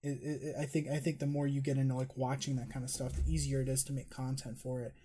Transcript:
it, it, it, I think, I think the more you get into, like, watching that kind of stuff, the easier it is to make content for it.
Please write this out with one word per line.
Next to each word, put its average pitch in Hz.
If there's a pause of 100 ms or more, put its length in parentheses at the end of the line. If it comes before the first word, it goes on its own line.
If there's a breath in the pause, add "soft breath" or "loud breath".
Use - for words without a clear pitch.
it, 139
it, 147
it, 151
I 147
think, 147
I 143
think 143
the 147
more 143
you 139
get 135
into, 135
like, 131
watching 131
that 113
kind 131
of 123
stuff, 127
the -
easier 139
it 131
is 131
to 139
make 131
content 131
for 127
it. 113 (120)